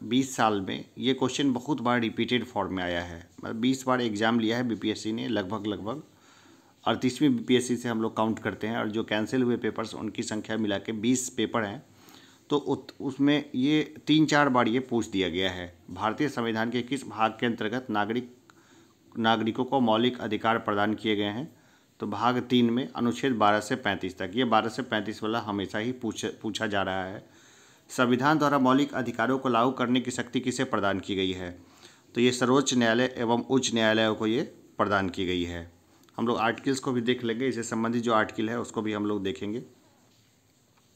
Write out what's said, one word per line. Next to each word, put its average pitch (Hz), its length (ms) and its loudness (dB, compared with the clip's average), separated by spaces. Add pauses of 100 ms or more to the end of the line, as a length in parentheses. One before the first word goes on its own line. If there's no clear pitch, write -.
बीस 127 320 0
साल 107 260 2
में 113 240 -6 (120)
ये 127 160 0
क्वेश्चन 131 400 0
बहुत 123 280 -4
बार 120 180 2
रिपीटेड 113 460 0
फॉर्म 95 280 -4
में 92 100 -4
आया 87 200 -2
है, 85 260 -12 (140)
मतलब 110 120 -8
बीस 131 320 0
बार 127 140 2
एग्जाम 113 380 2
लिया 110 180 2
है 123 60 -2
बीपीएससी 110 480 -4
ने 123 160 -4
लगभग, 104 400 -2
लगभग 107 360 -6 (840)
अड़तीसवीं 123 420 2
बीपीएससी 120 480 2
से 120 120 -4
हम 110 120 -2
लोग 110 160 -2
काउंट 110 220 0
करते 107 280 -4
हैं, 113 100 -4
और 113 120 -2
जो 107 140 -2
कैंसिल 113 400 0
हुए 120 140 2
पेपर्स 110 380 -4
उनकी 107 280 -6
संख्या 107 340 -4
मिला 101 200 0
के 98 140 -6
बीस 117 380 0
पेपर 113 340 0
हैं। 104 220 -8 (640)
तो 147 80 2
उत-, - 440 -4
उसमें 139 540 2
ये 147 400 2 (120)
तीन 156 180 6
चार 147 240 4
बार 123 180 4
ये 117 120 2
पूछ 117 280 -2
दिया 92 220 0
गया 92 220 0
है, 90 260 -10 (140)
भारतीय 107 380 0
संविधान 117 400 -2
के 120 120 -2
किस 123 260 -6
भाग 110 320 0
के 127 60 0
अंतर्गत 117 440 -2
नागरिक, 107 480 -2 (840)
नागरिकों 113 460 2
को 139 140 2
मौलिक 120 400 4
अधिकार 113 380 0
प्रदान 107 360 0
किए 107 220 0
गए 104 80 0
हैं। 110 380 -6 (380)
तो 110 80 -6
भाग 113 320 0
तीन 123 300 4
में 127 240 -2
अनुच्छेद 120 400 0
बारह 107 260 6
से 127 160 -2
पैंतीस 98 420 -4
तक, 92 180 -6
ये 127 80 2
बारह 113 260 4
से 131 120 -6
पैंतीस 107 420 -4
वाला 110 160 0
हमेशा 101 380 -4
ही 113 140 -2
पूछ, 113 340 -6
पूछा 110 420 -4
जा 101 160 0
रहा 92 220 -2
है। 98 240 -12 (600)
संविधान 127 480 2
द्वारा 143 220 4
मौलिक 131 340 4
अधिकारों 120 460 -2
को 135 100 -2
लागू 120 220 4
करने 123 300 0
की 120 100 -6
शक्ति 127 280 -4
किसे 127 240 -2
प्रदान 98 360 0
की 98 160 -6
गई 95 160 0
है? 90 280 -8 (560)
तो 117 60 2
ये 123 100 6
सर्वोच्च 131 420 2
न्यायालय 120 440 2
एवं 117 320 0
उच्च 123 240 2
न्यायालयों 110 420 4
को 110 120 -2
ये 117 140 0 (360)
प्रदान 98 320 2
की 92 160 -4
गई 90 180 0
है। 87 280 -8 (460)
हम 117 100 -2
लोग 120 100 0
आर्टिकल्स 117 420 -2
को 139 120 -4
भी 123 100 0
देख 120 220 0
लेंगे, 117 240 -2
इससे 113 160 -4
संबंधित 117 400 -2
जो 117 100 2
आर्टिकल 107 360 2
है 120 100 -4
उसको 110 220 -6
भी 107 120 -2
हम 104 120 -2
लोग 104 180 -2
देखेंगे। 104 400 -6 (1300)